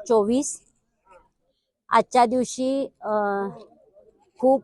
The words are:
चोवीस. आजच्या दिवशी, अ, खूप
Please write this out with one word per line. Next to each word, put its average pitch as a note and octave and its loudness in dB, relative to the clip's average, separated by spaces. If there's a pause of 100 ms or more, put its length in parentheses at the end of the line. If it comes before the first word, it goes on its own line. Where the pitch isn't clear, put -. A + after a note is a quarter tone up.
चोवीस. A#3 0 (1300)
आजच्या A#3+ 2
दिवशी, B3+ -2 (120)
अ, G#3+ -6 (1300)
खूप C4 2